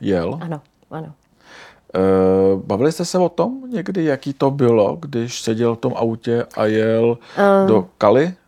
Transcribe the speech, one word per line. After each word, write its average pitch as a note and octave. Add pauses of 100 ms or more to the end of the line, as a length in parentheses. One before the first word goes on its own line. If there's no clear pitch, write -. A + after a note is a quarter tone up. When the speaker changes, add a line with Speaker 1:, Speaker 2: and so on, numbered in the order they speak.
Speaker 1:
jel? G2
Speaker 2:
Ano, E3 (300)
ano. D#3+ (880)
Speaker 1:
Eh, F2+ (680)
bavili A#2+
jste F3
se F#3
o F3+
tom G#3 (160)
někdy, F#3
jaký C#3
to C#3
bylo, B2
když B2
seděl A#2
v A2
tom B2+
autě A#2 (100)
a A2
jel A2+ (180)
Speaker 2:
Ehm, G3
Speaker 1:
do G#2+ (100)
Kali? C3+ (120)